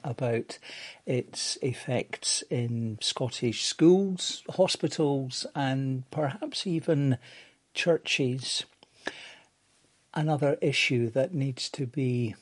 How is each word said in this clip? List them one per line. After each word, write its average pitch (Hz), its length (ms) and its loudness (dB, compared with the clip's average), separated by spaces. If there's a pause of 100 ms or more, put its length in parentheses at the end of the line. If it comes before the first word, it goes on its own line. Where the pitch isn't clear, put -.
about 120 540 -2 (460)
its - 560 -4
effects - 920 -2
in 117 500 -2
Scottish - 640 -2
schools, 185 840 4
hospitals, 143 920 0 (120)
and 135 560 0
perhaps 156 560 -4
even 143 500 4 (540)
churches. - 920 0 (1500)
Another 151 500 2
issue 127 480 2
that 135 240 0
needs 135 360 -2
to 143 140 -6
be 123 580 0